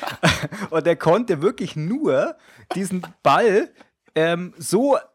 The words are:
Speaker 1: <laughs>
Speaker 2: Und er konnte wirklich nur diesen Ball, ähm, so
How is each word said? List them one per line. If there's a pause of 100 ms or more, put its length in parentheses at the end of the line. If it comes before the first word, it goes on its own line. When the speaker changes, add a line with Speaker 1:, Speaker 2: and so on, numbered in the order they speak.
(300)
Speaker 1:
<laughs>
Speaker 2:
Und
er
konnte
wirklich
nur (380)
diesen (180)
Ball, (460)
ähm,
so (180)